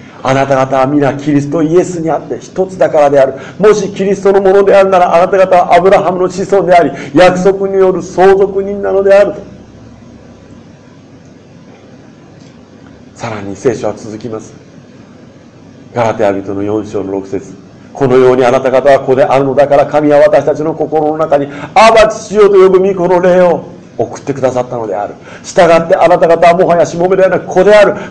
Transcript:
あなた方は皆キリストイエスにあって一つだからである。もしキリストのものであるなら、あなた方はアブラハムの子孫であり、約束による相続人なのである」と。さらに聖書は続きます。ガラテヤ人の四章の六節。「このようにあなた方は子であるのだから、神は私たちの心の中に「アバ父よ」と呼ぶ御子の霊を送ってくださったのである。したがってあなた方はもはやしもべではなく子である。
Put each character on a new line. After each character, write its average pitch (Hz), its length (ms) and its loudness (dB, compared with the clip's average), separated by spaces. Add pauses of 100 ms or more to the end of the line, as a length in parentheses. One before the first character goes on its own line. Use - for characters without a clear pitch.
(220)
あ 127 100 -2
な 135 140 0
た 135 100 0
方 131 220 -2
は 131 80 2
皆 143 280 0
キ 139 180 -4
リ 143 100 0
ス 143 80 -8
ト 160 120 -2
イ 156 140 0
エ 185 80 2
ス 180 160 -10
に 160 100 -4
あ 147 80 -2
っ - 40 -10
て 117 180 -10
一 - 260 -8
つ - 120 -16
だ 156 100 2
か 156 120 0
ら 143 100 4
で 139 100 2
あ 131 60 4
る。 - 80 -6 (240)
も 208 160 4
し - 180 -6
キ 202 120 -4
リ 190 120 -2
ス - 60 -14
ト 196 100 2
の 196 80 2
も 196 100 2
の 196 140 4
で 185 100 2
あ 196 80 4
る 190 80 2
な 190 80 2
ら、 175 160 0
あ 170 40 4
な 180 100 0
た 196 80 -2
方 185 200 2
は 170 180 2
ア 175 60 4
ブ 185 100 2
ラ 185 120 2
ハ 160 80 -2
ム 180 100 -4
の 180 100 -2
子 180 220 -6
孫 190 140 0
で 180 80 4
あ 175 80 4
り、 143 80 0 (220)
約 180 300 2
束 196 260 0
に 196 60 -6
よ 190 180 2
る 170 100 -4
相 190 320 2
続 196 280 -2
人 196 200 -8
な 196 100 -4
の 196 100 0
で 196 100 2
あ 202 120 6
る」 - 100 -6
と。 - 60 -16 (3750)
さ - 160 -12
ら 107 120 -12
に 98 120 -12
聖 113 200 -2
書 107 140 -8
は 104 60 -8
続 107 220 -16
き 113 120 -14
ま 110 120 -12
す。 - 140 -20 (1400)
ガ 117 100 -2
ラ 110 100 -2
テ 113 100 -6
ヤ 98 80 0
人 98 220 -8
の 98 80 -6
四 104 240 -4
章 104 180 -8
の 95 80 -8
六 98 160 -8
節。 - 260 -12 (400)
「こ 139 120 -2
の 127 120 2
よ 127 160 4
う - 20 -2
に 131 80 2
あ 120 60 4
な 131 100 2
た 127 100 -2
方 131 200 2
は 135 100 4
子 131 140 0
で 127 100 2
あ 127 140 0
る 143 60 0
の 135 100 -2
だ 139 120 2
か 143 100 2
ら、 139 100 2
神 147 240 0
は 147 80 4
私 147 260 4
た 151 100 0
ち 147 80 -8
の 156 120 -4
心 151 380 -4
の 156 40 -6
中 156 220 -2
に 143 100 -4 (240)
「ア 220 180 0
バ 220 180 2
父 214 260 -10
よ」 202 160 4
と 202 60 2
呼 190 120 6
ぶ 185 120 2
御 196 140 -2
子 175 140 -4
の 180 120 0
霊 180 200 2
を 175 240 0 (320)
送 - 240 -8
っ - 20 -20
て 139 120 -8
く 127 80 -10
だ 127 100 -2
さ 123 80 -4
っ 123 80 -6
た 127 80 -10
の 113 100 -8
で 98 80 -6
あ 101 120 -6
る。 - 80 -12 (280)
し - 120 -18
た 180 120 4
が 170 200 2
っ - 20 -12
て 190 80 2
あ - 100 2
な 175 120 2
た 175 100 2
方 170 200 4
は 170 60 4
も 175 120 0
は 165 100 0
や 165 80 2
し 175 140 -10
も 175 100 -2
べ 185 80 0
で 190 60 2
は 190 80 2
な 175 100 -2
く - 60 -14
子 185 180 0
で 208 100 4
あ 208 120 6
る。 165 80 -2 (160)